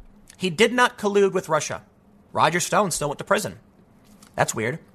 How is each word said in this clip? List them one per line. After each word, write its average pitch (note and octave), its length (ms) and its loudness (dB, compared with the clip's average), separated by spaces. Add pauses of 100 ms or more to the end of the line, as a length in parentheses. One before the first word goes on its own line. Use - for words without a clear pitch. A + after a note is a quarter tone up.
(360)
He F#3 140 -2
did G#3+ 220 2
not B3 260 2
collude G3+ 340 2
with F3+ 160 -4
Russia. D3+ 340 -2 (500)
Roger D#3 280 2
Stone F3+ 300 0
still D3 180 -4
went C#3 100 -6
to - 60 -10
prison. F#3+ 340 -2 (760)
That's - 180 0
weird. A#2+ 240 -4 (160)